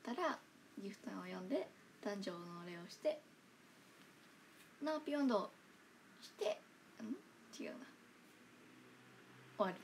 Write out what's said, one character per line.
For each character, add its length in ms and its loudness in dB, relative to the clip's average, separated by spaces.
た 120 0
ら、 240 4
ギ 120 -4
フ 80 -8
ト 100 -8
を 140 -4
呼 180 -4
ん 80 -4
で、 220 4
壇 180 0
上 120 0
の 60 -2
お 40 -6
礼 100 -4
を 100 -8
し 80 -12
て、 240 4
ノ 140 4
ア 40 0
ピ 120 0
ヨ 100 6
ン 60 8
ド 240 6
し 120 -14
て、 280 2
ん？ 160 -2
違 60 -2
う 100 -6
な。 80 -12
終 100 8
わ 40 4
り 140 0